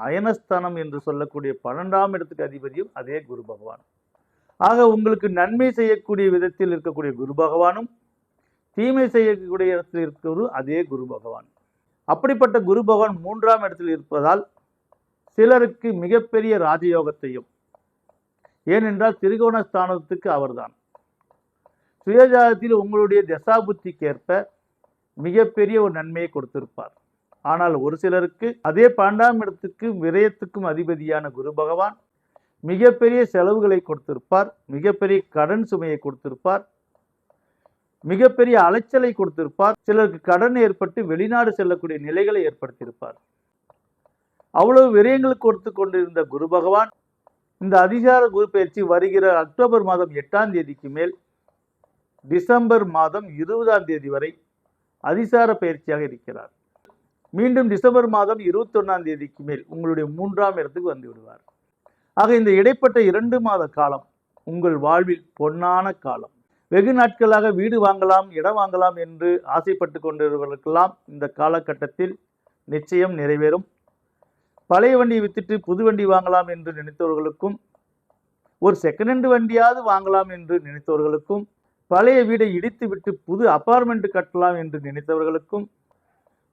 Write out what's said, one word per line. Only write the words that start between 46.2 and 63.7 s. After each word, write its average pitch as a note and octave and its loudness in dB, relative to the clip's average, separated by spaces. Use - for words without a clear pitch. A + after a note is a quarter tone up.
குரு D#3 -6
பகவான் G3 2
இந்த F#3+ 2
அதிசார A#3+ 4
குரு G#3 0
பயிற்சி F#3+ -2
வருகிற F#3 2
அக்டோபர் A3+ 0
மாதம் F3+ -2
எட்டாம் G#3 -2
தேதிக்கு C#3+ -8
மேல் E3+ -4
டிசம்பர் A3+ 2
மாதம் D#3+ 0
இருபதாம் G#3+ 0
தேதி D3 -6
வரை C#3 -6
அதிசார A3+ 2
பயிற்சியாக D3+ -4
இருக்கிறார். A#2 -18
மீண்டும் B3 2
டிசம்பர் A#3+ 2
மாதம் G#3+ 0
இருபத்தொன்னாம் F#3+ -2
தேதிக்கு D3 -12
மேல் D3 -8
உங்களுடைய E3 -4
மூன்றாம் G3 -2
இடத்துக்கு D#3 -6
வந்து C3 -14
விடுவார். A2+ -20
ஆக A3 4
இந்த G#3+ 4
இடைப்பட்ட B3 4
இரண்டு A#3 0
மாத F#3+ -2